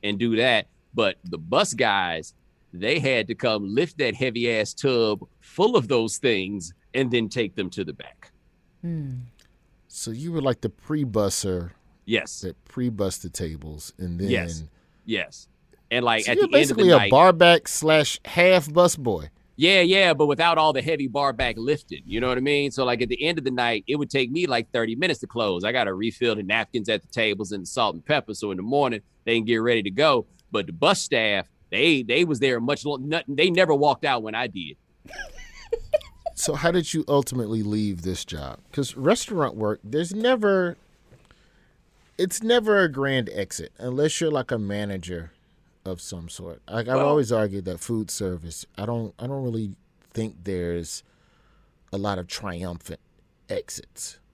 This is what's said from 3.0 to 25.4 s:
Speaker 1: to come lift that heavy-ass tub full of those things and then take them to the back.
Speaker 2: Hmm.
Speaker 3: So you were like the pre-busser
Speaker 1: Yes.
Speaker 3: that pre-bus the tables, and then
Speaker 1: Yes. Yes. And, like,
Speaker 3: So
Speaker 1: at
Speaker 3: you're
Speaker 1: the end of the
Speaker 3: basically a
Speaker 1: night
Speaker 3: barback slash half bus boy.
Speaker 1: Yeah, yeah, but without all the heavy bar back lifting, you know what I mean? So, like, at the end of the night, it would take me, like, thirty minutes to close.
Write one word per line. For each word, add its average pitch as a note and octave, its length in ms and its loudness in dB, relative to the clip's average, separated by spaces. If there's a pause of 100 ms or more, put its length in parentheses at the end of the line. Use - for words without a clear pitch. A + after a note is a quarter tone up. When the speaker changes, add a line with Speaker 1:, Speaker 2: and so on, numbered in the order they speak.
Speaker 1:
to A2+ 80 -6
come G#2 380 -2
lift D#3 260 -2
that A#2+ 160 0
heavy-ass A#2 580 -2
tub A#2 520 0 (140)
full A3 380 2
of A#2+ 100 2
those A2+ 300 0
things F#2+ 560 0 (200)
and C3 180 0
then A2+ 180 0
take A2 260 -4
them F#2 140 -4
to F#2+ 160 -6
the D2+ 80 -10
back. - 380 -20 (500)
Speaker 2:
Hmm. D#3 300 -6 (760)
Speaker 3:
So - 240 -12
you D3+ 220 -8
were D#3 80 -2
like C3 180 0
the A2 100 -4
pre-busser G2+ 1000 -2 (340)
Speaker 1:
Yes. - 360 -2
Speaker 3:
that F#2 240 -10
pre-bus G#2+ 540 -4
the F2 100 -12
tables, D#2 680 -10
and F2 220 -6
then G2 100 -2
Speaker 1:
Yes. E2+ 340 -2 (420)
Yes. F#2+ 420 -6 (420)
And, A#2+ 140 0
like, A2 220 2
Speaker 3:
So A#2+ 80 0
Speaker 1:
at E4+ 40 4
Speaker 3:
you're G4+ 100 4
Speaker 1:
the D#4+ 100 0
end D4 140 6
of A3 60 0
the A3 60 6
Speaker 3:
basically F3+ 80 8
a D3 60 10
Speaker 1:
night G2+ 140 6
Speaker 3:
barback E3+ 580 8
slash D#3 560 2
half F3 480 4
bus F3 240 6
boy. G2 320 -2 (280)
Speaker 1:
Yeah, F#3 220 6
yeah, F3+ 340 6
but D3+ 120 4
without D#3+ 320 4
all D#3 160 4
the C3 80 0
heavy C#3+ 260 -2
bar C#3 240 0
back A#2+ 260 -2
lifting, A#2 480 -4
you G2+ 140 -4
know B2 80 0
what B2 100 0
I B2+ 40 -2
mean? C#3+ 300 0
So, C3+ 120 -2
like, A#2+ 180 0
at A#2+ 60 -2
the A#2+ 160 -4
end E3 140 0
of C3+ 80 -8
the B2+ 60 0
night, A#2+ 360 -2
it C#3 80 0
would D3 140 -4
take C3 200 0
me, E3 180 -2
like, A#2 260 -2
thirty A2+ 240 -2
minutes D#3+ 240 -2
to - 60 -12
close. G2 360 -2